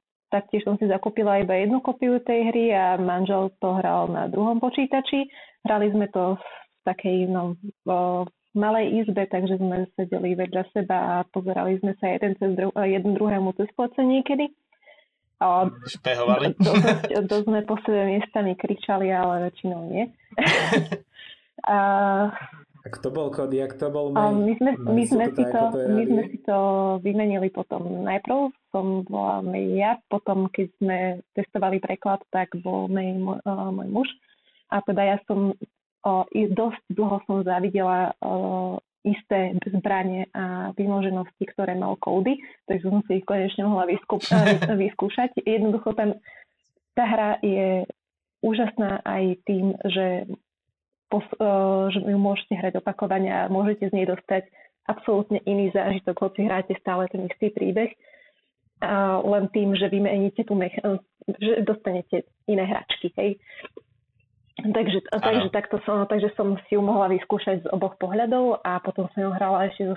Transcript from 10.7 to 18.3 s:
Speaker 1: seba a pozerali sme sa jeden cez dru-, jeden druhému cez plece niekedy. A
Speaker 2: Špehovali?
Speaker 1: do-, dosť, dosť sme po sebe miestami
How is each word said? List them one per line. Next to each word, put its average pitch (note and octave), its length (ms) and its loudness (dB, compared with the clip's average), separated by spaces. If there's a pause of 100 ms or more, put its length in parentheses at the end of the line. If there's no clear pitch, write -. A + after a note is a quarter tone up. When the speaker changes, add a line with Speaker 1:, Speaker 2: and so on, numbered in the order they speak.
Speaker 1:
seba F#3+ 280 -2
a F3 160 0 (120)
pozerali F#3 520 -2
sme G3 180 -2
sa F#3+ 140 -2
jeden G3 240 0
cez F#3+ 180 0
dru-, F#3+ 220 0
jeden G3 380 2
druhému G3 420 0
cez G#3 180 -2
plece A#3+ 260 -4
niekedy. C4+ 540 2 (840)
A F3+ 300 4 (140)
Speaker 2:
Špehovali? - 720 0
Speaker 1:
do-, E3+ 180 4
dosť, F#3+ 200 6 (300)
dosť G#3 220 0
sme G#3+ 180 2
po G#3+ 180 -2
sebe G#3 280 0
miestami G3+ 460 0